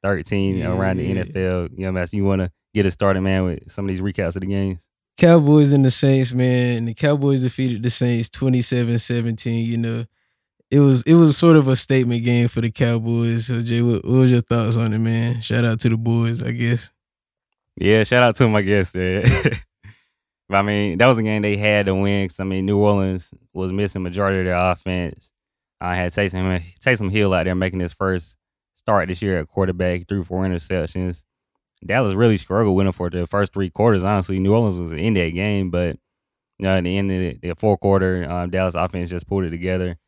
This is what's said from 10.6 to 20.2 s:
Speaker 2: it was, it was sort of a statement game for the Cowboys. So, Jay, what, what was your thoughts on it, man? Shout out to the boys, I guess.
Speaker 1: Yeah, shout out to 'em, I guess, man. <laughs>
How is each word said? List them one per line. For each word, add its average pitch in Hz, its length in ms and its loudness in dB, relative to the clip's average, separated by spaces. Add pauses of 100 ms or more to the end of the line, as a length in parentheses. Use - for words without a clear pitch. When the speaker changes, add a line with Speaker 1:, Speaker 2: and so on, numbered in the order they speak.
Speaker 2:
it 139 100 4
was, 135 240 6
it 156 120 4
was 160 220 6
sort 170 180 6
of 143 120 6
a 131 80 2
statement 120 480 -2
game 120 260 2
for - 120 -4
the 117 80 -2
Cowboys. 117 760 -2
So, 120 140 -4
Jay, 117 200 -2
what, 120 220 0
what 123 100 -2
was 131 180 6
your 120 100 4
thoughts 117 340 0
on 113 180 0
it, 110 60 -2
man? 117 400 0
Shout 117 240 -2
out 113 160 0
to 120 100 0
the 113 80 2
boys, 117 460 -2
I 120 80 -4
guess. 120 400 -4 (840)
Speaker 1:
Yeah, 107 260 4
shout 123 180 4
out 117 140 6
to - 80 4
'em, 110 120 4
I 104 60 4
guess, 98 340 0
man. 92 340 -2
<laughs> - 40 4 (1160)